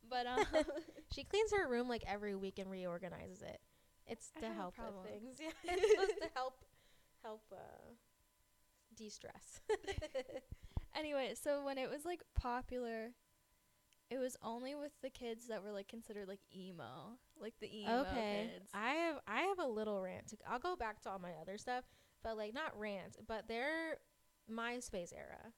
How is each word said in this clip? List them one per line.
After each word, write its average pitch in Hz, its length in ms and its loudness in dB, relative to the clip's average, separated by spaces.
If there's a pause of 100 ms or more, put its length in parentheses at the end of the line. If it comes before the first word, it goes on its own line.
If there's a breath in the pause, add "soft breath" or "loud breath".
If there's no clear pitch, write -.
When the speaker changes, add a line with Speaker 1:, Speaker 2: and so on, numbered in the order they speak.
Speaker 1:
But, 247 180 2
um, 254 120 4
Speaker 2:
<laughs> 311 720 4
She - 120 -4
cleans 427 280 6
her 392 160 8
room, 247 200 4
like, 233 180 2
every 202 300 0
week 196 240 -2
and 190 100 -4
reorganizes 175 720 -4
it. - 180 -8 (460 soft breath)
It's - 300 -8
Speaker 1:
I 311 40 -8
Speaker 2:
to 226 60 -2
Speaker 1:
have 220 80 -2
a - 60 -4
Speaker 2:
help 180 160 -4
Speaker 1:
problem. 196 260 -6
Speaker 2:
with 208 100 -8
things. 247 280 -10
<laughs> - 0 -
Yeah, 320 180 -2
Speaker 1:
<laughs> - 60 -18
Speaker 2:
it's 359 260 6
supposed 381 320 8
to 330 120 0
help, 262 300 -2 (580 soft breath)
help, 220 200 -8 (100)
uh, - 420 -12 (1000)
de-stress. - 760 -12
<laughs> - 20 4 (1200 loud breath)
Speaker 1:
Anyway, 285 400 2
so 285 280 2
when 277 140 0
it 262 140 0
was, 294 160 -2
like, 349 160 -2 (120)
popular, 240 760 0 (1000)
it 240 80 -2
was 254 240 2
only 247 340 -4
with 294 180 -4 (100)
the 269 80 -4
kids 233 380 -6
that 214 140 -2
were, 208 100 -6
like, 196 160 -4
considered, 208 380 -8
like, 196 140 -8 (160)
emo. 175 640 -10 (200)
Like, 233 220 -6
the 214 220 -6
emo 226 180 6
Speaker 2:
Okay. 226 540 2
Speaker 1:
kids. 185 180 -14
Speaker 2:
I 214 200 2
have, 320 340 4
I 226 160 4
have 381 160 4
a 339 80 2
little 214 340 2
rant. 185 280 -4
To, 214 80 -10 (120)
I'll 233 100 2
go 359 160 2
back 220 280 -2
to 233 80 -4
all 190 80 -4
my 175 160 -6
other 165 240 -6
stuff, 254 260 0 (380 soft breath)
but, 226 160 0
like, 214 160 -2
not 302 240 -2
rant, 202 480 -4
but 220 200 -4
they're 302 520 0 (520)
MySpace 226 640 -2
era. - 440 -10